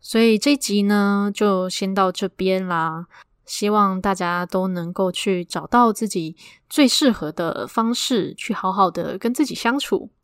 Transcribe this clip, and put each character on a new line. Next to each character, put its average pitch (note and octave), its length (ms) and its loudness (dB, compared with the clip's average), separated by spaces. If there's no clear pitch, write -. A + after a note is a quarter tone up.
所 - 180 -2
以 A3+ 200 6
这 C#4+ 140 2
一 C#4+ 40 4
集 G3+ 260 0
呢， G3+ 520 2
就 F#3+ 340 0
先 F#3+ 240 -4
到 F#3+ 180 2
这 F#3+ 180 -4
边 F#3+ 360 -2
啦。 E3 440 -4
希 - 240 -4
望 G3+ 320 2
大 G3 140 0
家 F3 320 -2
都 F#3 220 -2
能 F3 240 -6
够 F#3 180 0
去 F3+ 340 -2
找 D#3 220 -8
到 A#3+ 260 4
自 G#3+ 160 -4
己 E3 280 -6
最 D4 160 6
适 C4 240 4
合 D3+ 220 -4
的 - 340 -4
方 A3+ 260 0
式， A#3+ 420 -2
去 - 200 -6
好 F#3+ 180 -2
好 F#3 180 2
的 - 280 -6
跟 A#3+ 160 -2
自 D4+ 100 2
己 - 120 -6
相 A#3+ 220 0
处 - 300 -2